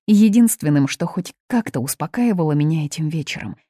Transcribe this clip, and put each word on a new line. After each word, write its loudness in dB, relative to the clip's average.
И 4
единственным, 4
что -6
хоть -8
как-то -4
успокаивало -2
меня 0
этим -4
вечером, -8